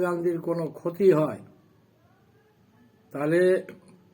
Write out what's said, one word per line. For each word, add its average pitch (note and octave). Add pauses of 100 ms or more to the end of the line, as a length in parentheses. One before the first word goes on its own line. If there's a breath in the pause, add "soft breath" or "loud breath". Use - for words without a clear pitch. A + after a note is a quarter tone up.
গান্ধীর E3+ (100)
কোনো E3+ (140)
ক্ষতি F3 (100)
হয়, C3 (1700)
তাহলে D3+ (720)